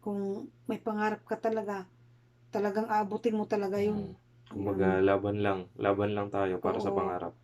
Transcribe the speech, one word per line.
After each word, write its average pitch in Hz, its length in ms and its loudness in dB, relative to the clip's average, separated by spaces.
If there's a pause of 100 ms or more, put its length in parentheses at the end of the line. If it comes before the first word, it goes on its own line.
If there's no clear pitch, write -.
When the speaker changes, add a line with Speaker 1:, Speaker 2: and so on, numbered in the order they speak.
Speaker 1:
kung 202 200 -4 (480)
may 214 120 -4
pangarap 214 480 -2
ka 220 80 -2
talaga, 208 480 -2 (640)
talagang 208 400 0
aabutin 214 480 0
mo 208 80 0
talaga 202 360 0
yun. 208 320 0
Speaker 2:
Mm. - 20 -14 (340)
Kumbaga, 98 380 0 (140)
Speaker 1:
Yun. 95 40 6
Speaker 2:
laban 98 380 4
lang. 98 160 2 (180)
Laban 104 380 2
lang 101 160 -2
tayo 95 320 0
para 90 180 0
sa - 120 0
Speaker 1:
Oo. 98 40 0
Speaker 2:
pangarap. 95 480 -2